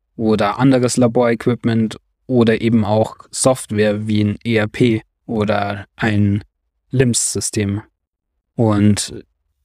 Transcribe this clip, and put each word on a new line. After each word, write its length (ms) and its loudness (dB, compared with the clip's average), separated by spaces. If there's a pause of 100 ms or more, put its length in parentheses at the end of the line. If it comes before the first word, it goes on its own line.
(160)
oder 420 0
anderes 400 2
Laborequipment 1000 0 (280)
oder 360 2
eben 240 2
auch 320 0 (140)
Software 760 0
wie 160 2
ein 200 -2
E 120 -2
R 120 0
P 340 0 (240)
oder 600 -4 (120)
ein 460 0 (480)
lims-System. 880 -2 (760)
Und 720 0 (400)